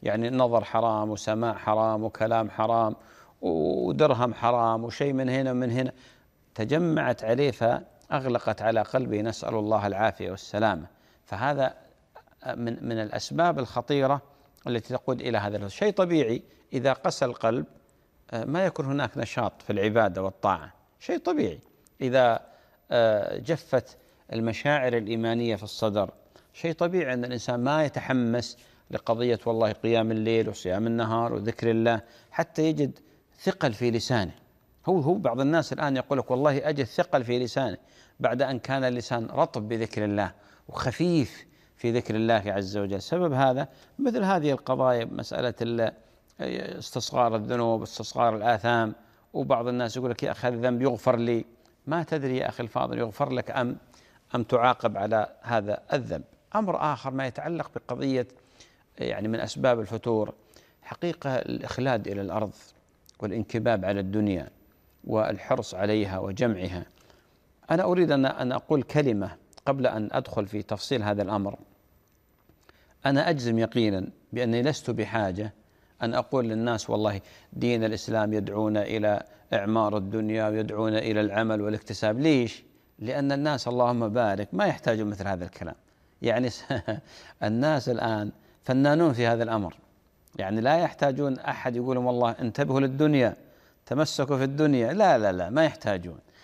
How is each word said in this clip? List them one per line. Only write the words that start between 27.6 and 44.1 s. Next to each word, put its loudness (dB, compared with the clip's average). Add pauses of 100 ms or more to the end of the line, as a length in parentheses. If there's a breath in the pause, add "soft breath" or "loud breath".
يتحمس -2 (340 soft breath)
لقضية 0
والله 2
قيام 2
الليل 2
وصيام -2
النهار 0
وذكر -2
الله، 2 (300 loud breath)
حتى -2
يجد 0 (440 soft breath)
ثقل 0
في 0
لسانه. 0 (540)
هو، 2
هو 2
بعض 0
الناس 2
الآن -2
يقول -2
لك: -4
"والله 2
أجد -2
ثقل 0
في 0
لسانه"، -2 (420 soft breath)
بعد 0
أن 0
كان -2
اللسان -2
رطب -2
بذكر -2
الله 0 (360 soft breath)
وخفيف 0 (340 soft breath)
في 0
ذكر 0
الله 4
عز -2
وجل. -2
سبب 0
هذا 2 (320 loud breath)
مثل 0